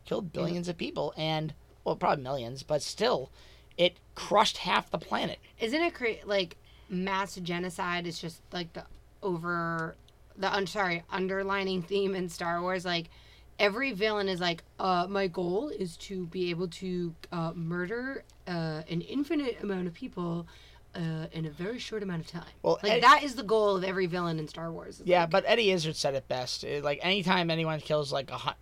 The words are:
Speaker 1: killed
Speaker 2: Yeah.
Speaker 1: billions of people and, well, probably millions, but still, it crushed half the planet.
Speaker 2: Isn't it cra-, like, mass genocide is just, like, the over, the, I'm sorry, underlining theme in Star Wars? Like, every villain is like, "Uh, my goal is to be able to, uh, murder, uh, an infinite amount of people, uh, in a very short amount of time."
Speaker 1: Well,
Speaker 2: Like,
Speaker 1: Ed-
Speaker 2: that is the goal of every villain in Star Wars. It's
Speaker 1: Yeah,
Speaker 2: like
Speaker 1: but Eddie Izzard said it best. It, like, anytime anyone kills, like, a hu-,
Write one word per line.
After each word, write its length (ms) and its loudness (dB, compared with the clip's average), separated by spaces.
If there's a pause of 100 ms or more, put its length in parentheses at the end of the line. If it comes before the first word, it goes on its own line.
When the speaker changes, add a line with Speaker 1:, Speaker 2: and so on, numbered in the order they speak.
Speaker 1:
killed 200 -4
Speaker 2:
Yeah. 160 -6
Speaker 1:
billions 260 -2
of 100 -4
people 400 -4
and, 360 -2 (300)
well, 120 0
probably 280 0
millions, 400 -6
but 180 0
still, 500 0 (460)
it 200 4 (180)
crushed 440 4
half 320 0
the 80 -2
planet. 400 -4 (200)
Speaker 2:
Isn't 220 0
it 120 0
cra-, 320 -4
like, 320 -2 (320)
mass 460 -2
genocide 720 -4
is 120 -6
just, 220 -10 (100)
like, 220 -8
the 120 -12 (360)
over, 760 -2 (420)
the, 160 0
I'm 140 0
sorry, 420 0
underlining 720 0
theme 340 0
in 140 -2
Star 320 -4
Wars? 240 -2
Like, 240 -2 (500)
every 320 2
villain 380 0
is 100 -2
like, 240 0 (160)
"Uh, 300 2
my 180 2
goal 420 -2
is 280 -6
to 300 -8
be 220 -2
able 180 -2
to, 460 -4 (180)
uh, 240 -2
murder, 680 -4 (240)
uh, 420 -4
an 120 -2
infinite 600 -2
amount 260 -2
of 60 -8
people, 520 -6 (500)
uh, 360 -4
in 140 -4
a 40 -4
very 300 -6
short 240 -6
amount 180 -4
of 60 -10
time." 160 -10 (200)
Speaker 1:
Well, 200 4
Speaker 2:
Like, 100 2
Speaker 1:
Ed- 100 4
Speaker 2:
that 200 12
is 120 -4
the 80 -4
goal 340 6
of 60 -2
every 240 0
villain 320 0
in 80 -6
Star 240 -8
Wars. 280 -12
It's 80 -12
Speaker 1:
Yeah, 140 8
Speaker 2:
like 80 2
Speaker 1:
but 180 6
Eddie 240 6
Izzard 240 2
said 200 0
it 120 -6
best. 360 -4
It, 200 -4
like, 200 0
anytime 480 4
anyone 280 0
kills, 320 0
like, 200 -2
a 80 -4
hu-, 120 -4 (100)